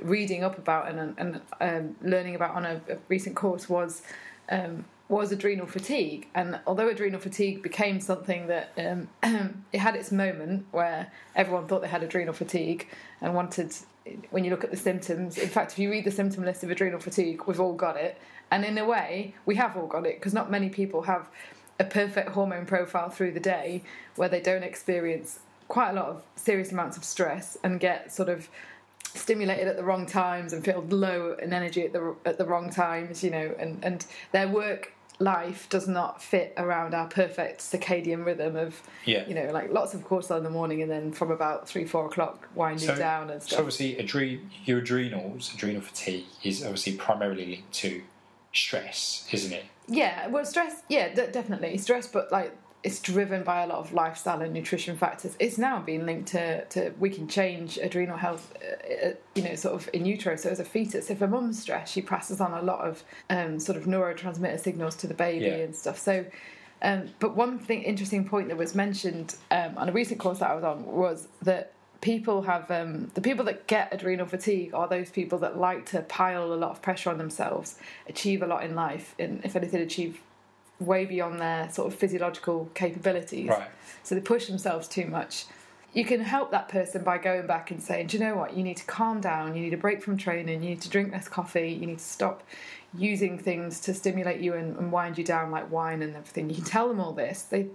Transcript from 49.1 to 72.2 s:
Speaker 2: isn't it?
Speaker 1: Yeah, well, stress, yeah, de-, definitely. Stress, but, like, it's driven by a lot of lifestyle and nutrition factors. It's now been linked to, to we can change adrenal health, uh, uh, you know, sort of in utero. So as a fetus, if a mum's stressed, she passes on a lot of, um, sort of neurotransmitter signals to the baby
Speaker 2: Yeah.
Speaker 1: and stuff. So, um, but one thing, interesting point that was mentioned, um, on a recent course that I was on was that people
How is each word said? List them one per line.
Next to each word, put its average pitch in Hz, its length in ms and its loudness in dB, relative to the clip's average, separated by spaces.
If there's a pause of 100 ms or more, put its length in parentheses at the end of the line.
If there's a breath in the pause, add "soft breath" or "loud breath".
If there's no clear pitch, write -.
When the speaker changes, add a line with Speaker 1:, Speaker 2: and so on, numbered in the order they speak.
Speaker 2:
isn't 98 200 0
it? 87 120 -6 (220)
Speaker 1:
Yeah, 233 420 2
well, 285 160 2
stress, 320 440 0
yeah, 190 260 4
de-, 240 160 4
definitely. 196 480 -2
Stress, 240 300 2
but, - 240 0
like, 180 240 0 (260)
it's 190 180 -2
driven 190 440 2
by 175 180 2
a 175 40 0
lot 170 120 -2
of 160 160 -8
lifestyle 165 480 2
and 165 100 -4
nutrition 165 420 -2
factors. - 440 -2
It's 233 180 2
now 247 240 2
been 160 240 -2
linked 165 280 -4
to, 170 340 0
to - 320 0
we 196 100 4
can 190 200 -4
change 175 500 0
adrenal 180 400 0
health, 170 340 -4 (100)
uh, - 460 -4
uh, - 40 0 (220)
you 196 80 2
know, 170 120 -2
sort 180 200 0
of 185 200 -6
in 170 100 0
utero. 190 320 2
So 170 140 -2
as 185 100 -2
a 175 60 -2
fetus, 220 420 0
if 202 140 0
a 202 40 4
mum's 226 360 0
stressed, - 320 -4
she 190 80 0
passes 190 400 -2
on 180 100 2
a 170 80 -4
lot 185 200 2
of, 165 220 -4 (280 loud breath)
um, 170 280 0
sort 160 200 0
of 156 60 -8
neurotransmitter 175 760 0
signals 165 360 -2
to - 100 -6
the 160 80 -2
baby 165 320 2
Speaker 2:
Yeah. 165 80 4
Speaker 1:
and 160 200 -2
stuff. - 240 -4
So, 185 280 2 (560 loud breath)
um, 196 240 2 (140)
but - 140 2
one 240 240 2
thing, 226 260 0
interesting 196 440 0
point 196 200 2
that 165 100 -2
was 170 160 -2
mentioned, 196 640 0 (140)
um, 175 280 2
on 156 100 2
a 180 40 0
recent 226 280 2
course 185 200 0
that 185 100 4
I 143 40 4
was 165 100 -2
on 147 200 0
was 170 440 0 (120)
that 180 320 2 (300)
people 220 400 2